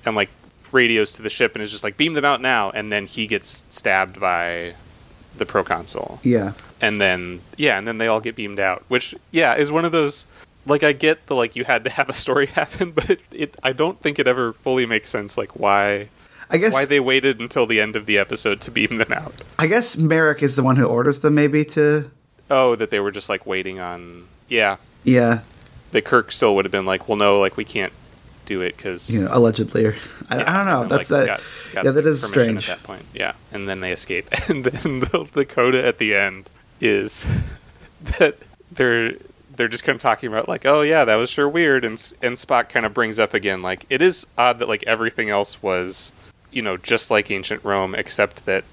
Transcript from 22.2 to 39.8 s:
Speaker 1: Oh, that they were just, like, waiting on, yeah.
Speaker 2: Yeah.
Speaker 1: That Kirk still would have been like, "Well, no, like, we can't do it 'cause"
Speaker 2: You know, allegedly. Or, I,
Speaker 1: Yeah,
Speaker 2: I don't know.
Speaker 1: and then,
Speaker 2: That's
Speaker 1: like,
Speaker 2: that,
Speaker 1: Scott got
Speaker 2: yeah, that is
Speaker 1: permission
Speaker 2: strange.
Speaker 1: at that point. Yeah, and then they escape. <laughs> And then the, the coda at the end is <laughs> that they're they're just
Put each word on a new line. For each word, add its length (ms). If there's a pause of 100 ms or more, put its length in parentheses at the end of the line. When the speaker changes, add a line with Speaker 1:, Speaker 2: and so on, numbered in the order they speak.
Speaker 1:
Oh, 260
that 140
they 100
were 120
just, 160
like, 180
waiting 340
on, 460 (220)
yeah. 280 (280)
Speaker 2:
Yeah. 360 (520)
Speaker 1:
That 120
Kirk 280
still 240
would 100
have 60
been 140
like, 220
"Well, 80
no, 240
like, 160
we 80
can't 280 (520)
do 160
it 160
'cause" 340
Speaker 2:
You 140
know, 80
allegedly. 540
Or, 100 (320)
I, 80
Speaker 1:
Yeah, 160
Speaker 2:
I 60
don't 80
know. 160
Speaker 1:
and 80
then, 80
Speaker 2:
That's 120
Speaker 1:
like, 160
Speaker 2:
that, 140
Speaker 1:
Scott 340
got 120
Speaker 2:
yeah, 60
that 140
is 140 (100)
Speaker 1:
permission 300
Speaker 2:
strange. 80
Speaker 1:
at 100
that 80
point. 280
Yeah, 180 (200)
and 160
then 120
they 120
escape. 360 (100)
<laughs> 120
And 160
then 340
the, 320
the 140
coda 380
at 140
the 160
end 360 (300)
is 460 (440)
<laughs> 480
that 180 (340)
they're 440 (420)
they're 120
just 160